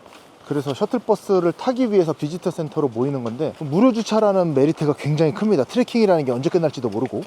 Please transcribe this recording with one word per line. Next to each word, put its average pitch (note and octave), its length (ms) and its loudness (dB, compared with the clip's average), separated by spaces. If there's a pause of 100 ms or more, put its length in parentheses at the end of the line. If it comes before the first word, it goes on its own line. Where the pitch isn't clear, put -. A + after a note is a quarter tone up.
(480)
그래서 C#3+ 260 -4
셔틀버스를 G3 800 0
타기 B3 400 -2
위해서 E3+ 200 4
비지터 E3+ 380 -6
센터로 D#3 380 -2
모이는 B2+ 340 -2
건데 A#2 380 -4
무료 F3 320 2
주차라는 G3+ 640 0
메리트가 D3 400 2
굉장히 D3+ 380 0
큽니다. G3 320 2
트레킹이라는 G#3 600 2
게 B2 80 -2
언제 A#2+ 180 0
끝날지도 C#3+ 380 0
모르고, A2 380 -4